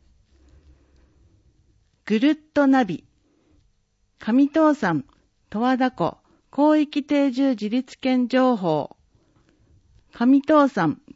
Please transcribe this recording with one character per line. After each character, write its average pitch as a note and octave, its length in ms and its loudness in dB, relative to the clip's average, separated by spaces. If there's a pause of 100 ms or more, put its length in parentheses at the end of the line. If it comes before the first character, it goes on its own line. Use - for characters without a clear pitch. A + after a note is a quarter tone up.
(2000)
ぐ G#3+ 160 -2
る C4+ 100 2
っ D#4 60 0
と C#4+ 320 -2
ナ C4+ 160 4
ビ。 F3 200 -8 (1120)
上 C4 280 0
東 D4+ 320 0
山、 E3 260 -4 (460)
十 G#3 80 -10
和 B3+ 180 -2
田 B3+ 140 -2
湖、 - 280 -6 (340)
広 D4+ 280 2
域 D4 220 -4
定 C#4 300 0
住 C4+ 180 0
自 G#3 180 -6
立 B3+ 300 -6
県 B3+ 300 -2
情 B3+ 280 0
報。 D#3+ 400 -4 (1160)
上 C4 280 2
東 C#4+ 300 2
山、 E3 300 -4 (160)